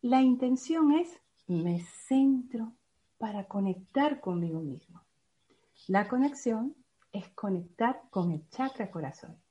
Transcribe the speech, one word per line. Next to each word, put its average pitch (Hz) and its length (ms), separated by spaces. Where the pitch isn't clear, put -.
La 254 200
intención 262 680
es, 339 280
me 175 320
centro 254 920
para 208 280
conectar 202 760
conmigo 170 400
mismo. - 400
La 196 200
conexión 254 680
es 196 180
conectar 202 800
con 175 200
el 151 180
chakra 254 420
corazón. 160 440